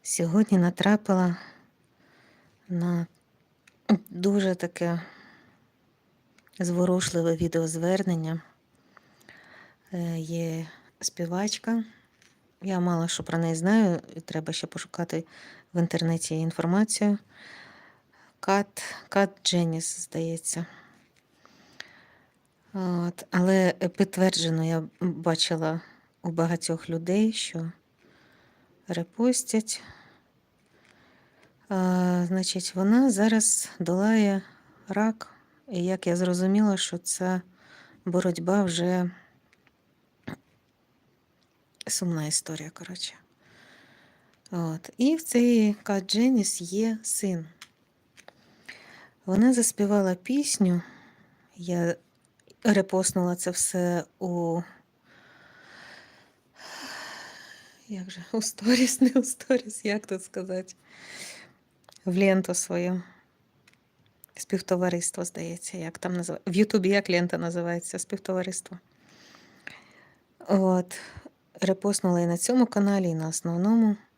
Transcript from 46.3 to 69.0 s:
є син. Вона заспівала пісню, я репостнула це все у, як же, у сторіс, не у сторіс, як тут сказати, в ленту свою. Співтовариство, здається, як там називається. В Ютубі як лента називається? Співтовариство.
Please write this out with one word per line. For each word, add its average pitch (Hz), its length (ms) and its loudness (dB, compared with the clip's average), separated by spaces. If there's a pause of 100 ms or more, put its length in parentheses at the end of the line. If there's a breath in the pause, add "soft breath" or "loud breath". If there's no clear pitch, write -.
є 214 420 -2
син. 175 420 -4 (1800 loud breath)
Вона 220 260 6
заспівала 202 640 2
пісню, 185 640 0 (760 loud breath)
я 170 380 -2 (680)
репостнула 190 720 2
це 180 160 -6
все 175 520 -2 (160)
у, 175 420 -4 (3250 loud breath)
як 185 240 -10
же, 175 200 -16
у 226 100 0
сторіс, 247 600 2
не 254 80 6
у 254 140 4
сторіс, - 600 -4
як 208 220 -2
тут 190 160 -6
сказати, 185 500 -10 (1300 loud breath)
в 180 120 0
ленту 190 360 4
свою. 180 480 -2 (1300 soft breath)
Співтовариство, 180 920 -2
здається, 170 520 -10
як 165 220 -12
там 180 140 -4
називається. 175 380 -6
В 170 40 -4
Ютубі 208 340 4
як 196 200 2
лента 175 280 2
називається? 170 640 -4
Співтовариство. 185 800 -6 (1700 loud breath)